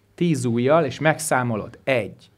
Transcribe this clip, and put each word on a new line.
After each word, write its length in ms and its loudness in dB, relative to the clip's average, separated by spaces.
tíz 300 0
ujjal, 400 2
és 140 -8
megszámolod. 840 -2
Egy, 540 -4